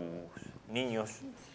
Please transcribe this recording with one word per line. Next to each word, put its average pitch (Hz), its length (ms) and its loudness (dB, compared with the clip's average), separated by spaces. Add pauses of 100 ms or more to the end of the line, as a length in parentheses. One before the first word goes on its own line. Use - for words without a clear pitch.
(680)
niños, 113 540 4 (340)